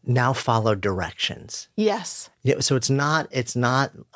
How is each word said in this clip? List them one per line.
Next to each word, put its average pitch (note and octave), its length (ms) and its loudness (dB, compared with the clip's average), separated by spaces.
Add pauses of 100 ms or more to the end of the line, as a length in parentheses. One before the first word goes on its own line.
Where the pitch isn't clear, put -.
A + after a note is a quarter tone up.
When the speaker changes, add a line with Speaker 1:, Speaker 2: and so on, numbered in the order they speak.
Speaker 1:
now B2+ 280 4
follow A2+ 420 2
directions. - 1000 -6
Speaker 2:
Yes. G#3 520 -2 (140)
Speaker 1:
Yeah, C3+ 160 2
so C3+ 160 0
it's B2 140 -2
not, D3 420 2
it's A#2+ 240 -4
not B2+ 360 2 (240)